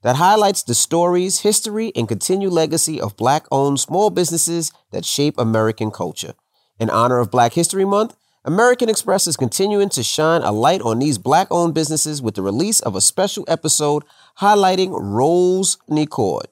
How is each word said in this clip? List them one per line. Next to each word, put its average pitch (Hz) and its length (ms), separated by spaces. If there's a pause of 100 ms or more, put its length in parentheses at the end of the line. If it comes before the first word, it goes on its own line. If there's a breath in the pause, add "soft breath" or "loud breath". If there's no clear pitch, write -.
that 127 140
highlights 202 440
the 117 140
stories, 180 640
history, 214 560
and 113 120
continued 185 460
legacy 160 480
of 104 160
Black-owned 139 600
small 196 320
businesses 170 600 (200 soft breath)
that - 120
shape - 360
American 110 500
culture. - 460 (440)
In 113 120
honor 123 260
of 120 140
Black 120 220
History 190 320
Month, 202 300 (300)
American 233 420
Express 196 380
is 165 100
continuing 196 540
to 123 140
shine 160 400
a 104 80
light 135 300
on 117 180
these 139 180
Black-owned 170 560
businesses 151 480
with 110 140
the 95 80
release 139 380
of 98 140
a 92 60
special - 460
episode 151 560 (360 soft breath)
highlighting 190 520
Rose 185 840 (120)
Nicord 135 640